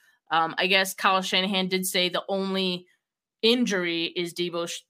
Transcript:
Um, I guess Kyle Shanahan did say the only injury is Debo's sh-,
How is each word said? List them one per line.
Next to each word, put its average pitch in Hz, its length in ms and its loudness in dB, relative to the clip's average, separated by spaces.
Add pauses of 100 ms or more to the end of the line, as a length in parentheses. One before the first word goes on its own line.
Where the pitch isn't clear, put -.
(320)
Um, 160 260 2
I 180 100 2
guess 190 260 2
Kyle 190 280 2
Shanahan 185 460 0
did 185 180 -2
say 180 240 0
the 175 200 -4
only 190 560 -2 (560)
injury 185 640 2
is 170 280 -4
Debo's 170 380 -4
sh-, - 180 -10